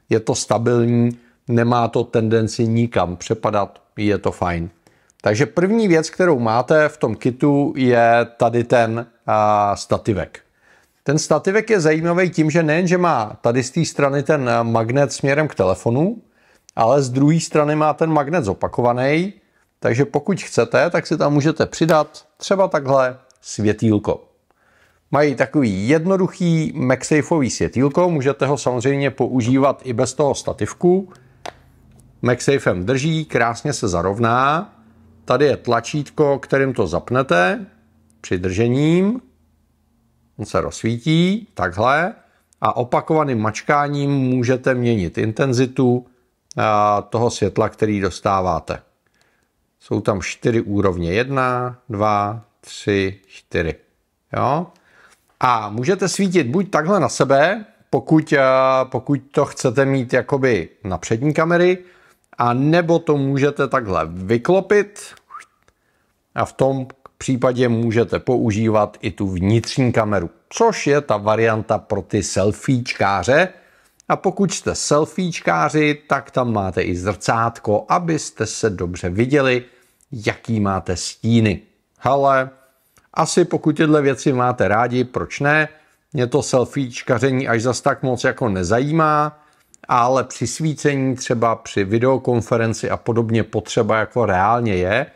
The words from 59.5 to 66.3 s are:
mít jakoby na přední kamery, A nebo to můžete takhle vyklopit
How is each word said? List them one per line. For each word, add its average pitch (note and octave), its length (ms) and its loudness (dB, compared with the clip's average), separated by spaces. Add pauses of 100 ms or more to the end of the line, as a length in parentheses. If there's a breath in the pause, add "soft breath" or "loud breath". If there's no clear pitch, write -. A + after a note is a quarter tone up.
mít C3+ 280 -2
jakoby B2+ 560 0 (160)
na F2+ 140 -4
přední C3+ 360 -2
kamery, F3 440 2 (600 loud breath)
A A#2+ 140 0
nebo D#3+ 460 2
to D3+ 180 0
můžete C#3 520 0
takhle F#2+ 380 -2
vyklopit F3 920 0 (1300)